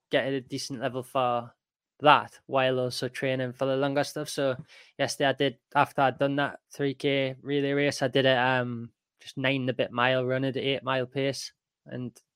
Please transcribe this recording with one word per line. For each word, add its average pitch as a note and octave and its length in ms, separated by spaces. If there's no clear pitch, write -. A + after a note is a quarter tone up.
get C3 160
at C3+ 60
a C3+ 80
decent C3 380
level B2+ 240
for A#2+ 480
that C3 440
while C3 340
also B2 300
training C3 420
for B2+ 140
the C3+ 100
longer C#3 300
stuff. D3+ 240
So C3+ 260
yesterday C#3 320
I C3 40
did, C3+ 240
after C#3+ 260
I'd C3 160
done C#3 200
that C#3+ 220
three C#3 220
K C3+ 480
relay C#3 320
race, C#3+ 280
I C#3 60
did C3 180
it, C3 120
um, B2 520
just - 180
nine C3+ 240
and B2+ 80
a B2 40
bit B2 180
mile B2+ 340
run C3 200
at B2+ 100
an A#2 80
eight C3+ 200
mile C3 240
pace, C3+ 440
and B2+ 240